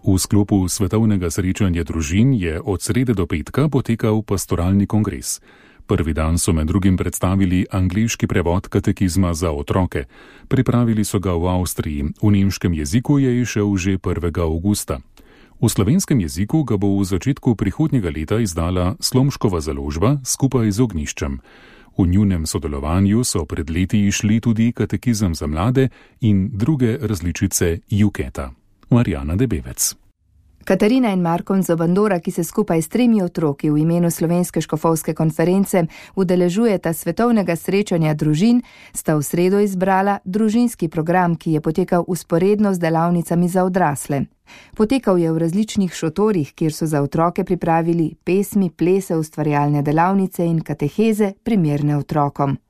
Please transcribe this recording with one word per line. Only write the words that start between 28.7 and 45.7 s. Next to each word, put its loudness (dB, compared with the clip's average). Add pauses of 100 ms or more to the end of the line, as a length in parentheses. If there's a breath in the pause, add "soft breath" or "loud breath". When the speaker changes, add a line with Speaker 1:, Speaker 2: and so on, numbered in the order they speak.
Speaker 1:
Marjana 2
Debevec. -2 (680)
Speaker 2:
Katarina 2
in 0
Marko 0
Nzobandora, 2
ki -6
se -4
skupaj 0
s -6
tremi 2
otroki -2
v 2
imenu 2
Slovenske -2
škofovske -2
konference 0 (280 loud breath)
udeležujeta 0
svetovnega 0
srečanja 0
družin, 2 (320 loud breath)
sta -2
v -2
sredo 0
izbrala 0
družinski 0
program, 0
ki -4
je 2
potekal 0
vzporedno 0
z -4
delavnicami 0
za 2
odrasle. 0 (560 loud breath)
Potekal 2
je 2
v 0
različnih 0